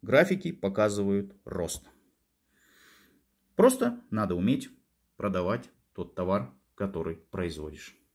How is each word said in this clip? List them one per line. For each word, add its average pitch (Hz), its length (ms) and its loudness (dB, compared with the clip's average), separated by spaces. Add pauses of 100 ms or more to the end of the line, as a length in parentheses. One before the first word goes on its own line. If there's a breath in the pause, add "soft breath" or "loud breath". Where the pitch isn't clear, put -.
графики 170 500 2
показывают 101 800 0 (120)
рост. - 440 -6 (1700 soft breath)
Просто 214 460 4 (100)
надо 104 240 0
уметь 101 340 0 (460)
продавать 101 540 -2 (240)
тот 87 200 -10
товар, 98 400 -2 (220)
который 85 400 -4
производишь. 78 800 -8 (180)